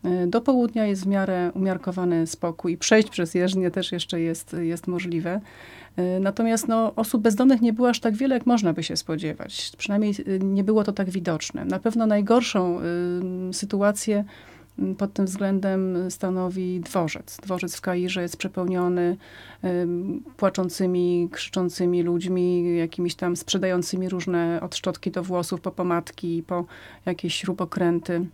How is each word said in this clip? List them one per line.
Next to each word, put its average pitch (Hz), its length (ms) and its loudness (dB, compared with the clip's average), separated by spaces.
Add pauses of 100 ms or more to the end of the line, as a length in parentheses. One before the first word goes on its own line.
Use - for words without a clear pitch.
Y, 180 220 2
do 226 140 2
południa 240 440 2
jest 196 180 0
w 190 40 0
miarę 190 460 2
umiarkowany 180 720 0
spokój. 170 500 -4
Przejść 220 320 4
przez 165 240 -4
jezdnię 185 380 2
też - 200 -4
jeszcze 175 300 -4
jest, 165 380 -4
jest 165 280 -4
możliwe. 175 540 -2 (580)
Y, 180 200 0
natomiast, 220 480 0
no, 226 280 2
osób 220 260 0
bezdomnych 233 400 6
nie 233 120 4
było 240 160 4
aż 233 100 0
tak 220 160 0
wiele, 262 200 2
jak 233 100 -2
można 208 280 4
by 160 100 -2
się - 140 -4
spodziewać. - 800 -6
Przynajmniej, 208 360 0 (140)
y, 190 160 0
nie 196 200 2
było 214 200 4
to 202 80 0
tak 196 180 -2
widoczne. 180 560 -4
Na 285 140 -2
pewno 226 260 2
najgorszą, 208 760 4 (720)
y, 190 40 -6
sytuację 202 720 0 (720)
pod 202 160 -2
tym 196 120 2
względem 190 840 0
stanowi 185 680 -2
dworzec. - 640 -4
Dworzec 185 320 -4
w - 60 -12
Kairze 180 400 -2
jest 175 160 -4
przepełniony, 180 800 0 (460)
ym, 175 600 -2 (140)
płaczącymi, 180 960 2
krzyczącymi 180 720 0
ludźmi, 175 720 2
jakimiś 170 380 -2
tam 175 200 0
sprzedającymi 185 720 0
różne 170 520 0
od 180 140 -8
szczotki - 360 -4
do 175 120 -4
włosów, 180 380 -2
po 185 100 -6
pomadki, 170 760 -2
po 175 180 -2 (400)
jakieś 175 300 -4
śrubokręty 170 1000 0